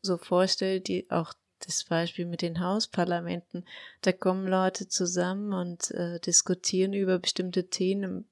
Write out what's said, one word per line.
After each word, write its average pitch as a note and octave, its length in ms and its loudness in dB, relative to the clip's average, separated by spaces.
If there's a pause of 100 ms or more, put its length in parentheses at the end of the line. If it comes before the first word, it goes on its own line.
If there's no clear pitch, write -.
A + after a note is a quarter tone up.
so F#3 160 0
vorstelle, F#3 640 2
die, F#3 280 -4
auch E3+ 240 0 (320)
das - 200 -4
Beispiel E3+ 400 0
mit E3+ 160 -6
den E3+ 180 -2
Hausparlamenten, F3 1080 -2 (360)
da F#3 100 4
kommen F#3 360 2
Leute F#3 400 2
zusammen F#3 640 0
und, F3 380 -4
äh, F3 280 -4
diskutieren F#3 760 2
über F#3 260 2
bestimmte F3+ 500 -2
Themen, F#3 640 -2